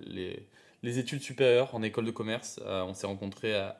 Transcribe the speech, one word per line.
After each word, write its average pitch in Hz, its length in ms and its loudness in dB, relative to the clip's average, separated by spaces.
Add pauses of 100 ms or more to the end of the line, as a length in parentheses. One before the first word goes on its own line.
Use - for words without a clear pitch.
les, 90 400 -8 (360)
les 123 160 -2
études 131 220 -4
supérieures 127 540 6
en 113 80 -2
école 110 240 0
de 113 40 0
commerce. 113 540 -4
Euh, 98 200 0
on 95 100 -4
s'est 98 120 -4
rencontrés 98 480 -2
à, 98 260 -2